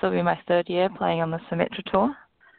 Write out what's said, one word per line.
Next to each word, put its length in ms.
will 80
be 100
my 260
third 220
year 220
playing 320
on 80
the 80
Symetra 400
Tour. 240